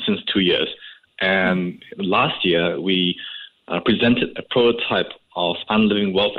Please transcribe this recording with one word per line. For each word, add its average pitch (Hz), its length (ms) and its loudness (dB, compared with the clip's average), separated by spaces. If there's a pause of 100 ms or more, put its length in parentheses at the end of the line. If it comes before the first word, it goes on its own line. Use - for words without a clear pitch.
since 104 140 0 (120)
two 104 60 2
years. 87 300 2 (500)
And 92 640 0 (140)
last 101 460 0
year, 85 380 2
we, 90 340 2 (520)
uh, 87 140 -2
presented 120 560 0
a - 120 -10
prototype 120 600 0 (240)
of 90 220 -2 (100)
Unliving 104 460 2
Wealth 101 260 2